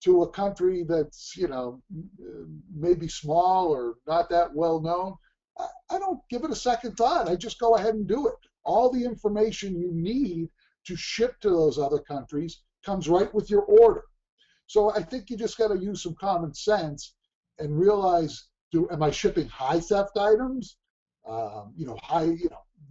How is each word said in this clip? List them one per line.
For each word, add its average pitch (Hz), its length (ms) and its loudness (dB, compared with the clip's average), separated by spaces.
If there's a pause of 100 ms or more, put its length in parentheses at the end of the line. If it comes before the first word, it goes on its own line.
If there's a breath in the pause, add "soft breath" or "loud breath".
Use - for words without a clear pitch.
to 180 180 6
a 165 80 -2
country 185 580 -2
that's, 160 480 -4
you 180 120 -2
know, 127 340 -8 (380)
m-, 165 420 -18 (100)
maybe 165 360 0
small 175 640 2
or 120 220 -4 (100)
not 170 240 0
that 170 240 2
well 165 260 0
known, 180 360 -4 (420)
I, - 380 -8
I - 20 -2
don't 370 220 -4 (100)
give 247 140 -6
it 302 80 -4
a - 20 -6
second 233 420 -2
thought. 247 320 2
I 175 60 0
just 214 240 -6
go 233 160 4
ahead 220 220 2
and 208 100 -4
do 240 220 0
it. 508 60 -6 (280)
All 233 300 4
the 247 120 -2
information 208 720 -2
you 180 160 -4
need 175 580 -2 (340)
to 180 100 -12
ship 233 460 -4
to 208 100 2
those 156 300 2
other 139 180 0
countries 147 640 -8 (240)
comes 190 240 -4
right 180 260 2
with 202 160 -2
your 202 120 4
order. 214 420 8 (640)
So 208 260 4
I 214 80 -2
think 247 260 -10
you 240 80 -8
just 214 220 -6
gotta 214 180 2
use 190 280 -6
some 165 160 -8
common 170 340 -2
sense 165 600 -4 (440)
and 151 180 -6
realize: 202 680 2 (260)
Do, 165 220 2
am 151 100 -4
I 151 80 2
shipping 151 380 -2
high 139 320 -2
theft 202 360 0
items, 220 600 0 (500)
um, 110 500 -8
you 156 80 -8
know, 117 160 -10
high, 160 260 -2
you 170 220 0
know, - 120 -20 (300)